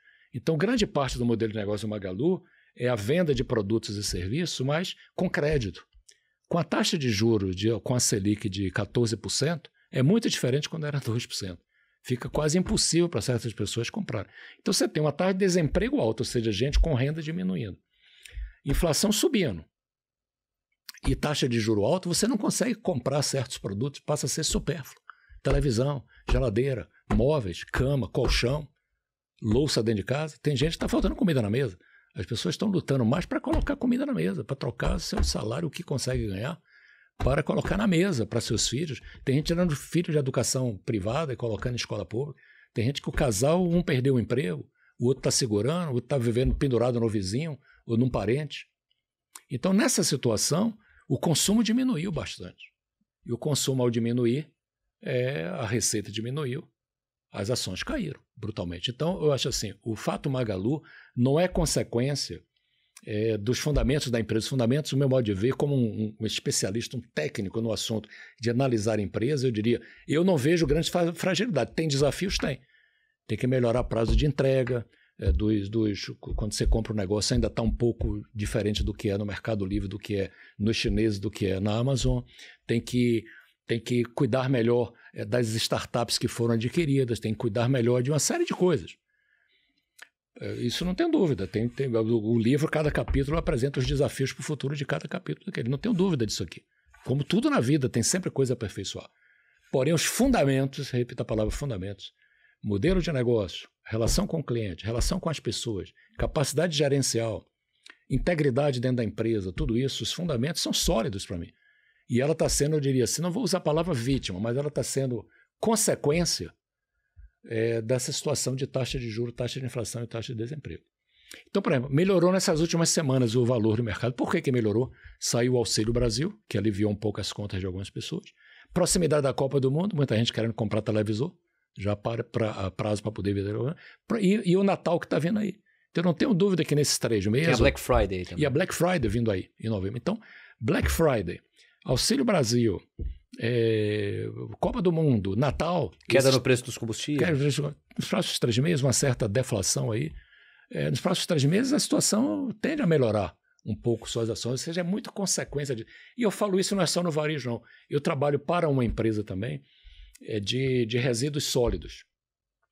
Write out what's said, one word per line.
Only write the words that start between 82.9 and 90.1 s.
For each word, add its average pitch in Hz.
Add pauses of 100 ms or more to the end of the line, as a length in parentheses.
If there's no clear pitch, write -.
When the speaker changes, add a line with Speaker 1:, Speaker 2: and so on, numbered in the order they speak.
Speaker 1:
tem 117
que 120
cuidar 131
melhor, 120 (200)
é, 110
das 110
startups 113
que 123
foram 117
adquiridas, 131
tem 113
que 110
cuidar 120
melhor 123
de 127
uma 151
série 339
de -
coisas. 160 (1400)